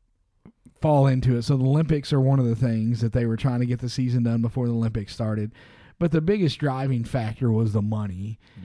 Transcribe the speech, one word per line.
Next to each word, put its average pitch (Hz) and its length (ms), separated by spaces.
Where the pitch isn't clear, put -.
fall 147 240
into 127 320
it. 120 60
So 143 120
the 131 100
Olympics 147 480
are 139 60
one 135 200
of 127 60
the 117 100
things 113 460
that 117 120
they 120 140
were 113 100
trying 123 220
to 123 80
get 120 120
the 123 100
season 123 340
done 117 180
before 120 240
the 120 80
Olympics 113 400
started. 107 380
But 165 160
the 160 80
biggest 180 380
driving 131 440
factor 113 480
was 110 220
the 107 80
money. 104 580